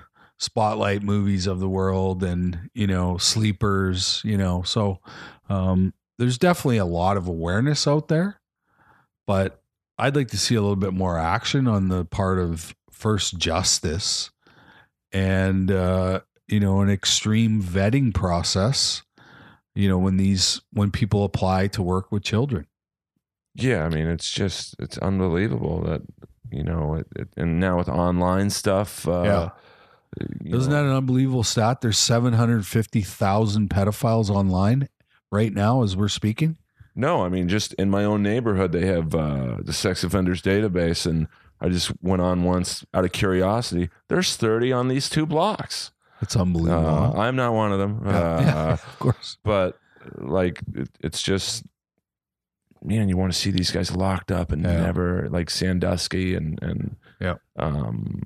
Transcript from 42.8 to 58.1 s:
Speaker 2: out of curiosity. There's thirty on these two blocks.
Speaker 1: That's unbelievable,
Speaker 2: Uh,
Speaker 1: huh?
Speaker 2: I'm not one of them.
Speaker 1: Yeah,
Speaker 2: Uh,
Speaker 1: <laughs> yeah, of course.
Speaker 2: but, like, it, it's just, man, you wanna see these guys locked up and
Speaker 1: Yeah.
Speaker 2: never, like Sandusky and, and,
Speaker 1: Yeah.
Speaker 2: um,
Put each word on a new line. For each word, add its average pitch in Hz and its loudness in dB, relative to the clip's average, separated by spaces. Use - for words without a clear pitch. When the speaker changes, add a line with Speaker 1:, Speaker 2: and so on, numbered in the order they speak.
Speaker 2:
out 92 2
of 90 -2
curiosity. 92 0
There's 180 0
thirty 117 0
on 127 0
these 135 -2
two 156 0
blocks. 165 -4
Speaker 1:
That's - -6
unbelievable, 82 2
Speaker 2:
Uh, 76 2
Speaker 1:
huh? 92 -2
Speaker 2:
I'm 123 0
not 120 0
one 110 2
of 98 0
them. 104 -2
Speaker 1:
Yeah, 98 -2
Speaker 2:
Uh, 85 2
Speaker 1:
<laughs> - -
yeah, 78 2
of - -6
course. - -4
Speaker 2:
but, 98 0
like, 90 -2
it, 65 -6
it's - -6
just, - -4
man, 104 0
you 90 2
wanna 92 0
see - -2
these 90 0
guys 90 -2
locked 95 -2
up 87 -2
and 78 -2
Speaker 1:
Yeah. 87 2
Speaker 2:
never, 90 0
like 85 -2
Sandusky 92 -2
and, 80 -4
and, - -6
Speaker 1:
Yeah. 90 -4
Speaker 2:
um, 58 -4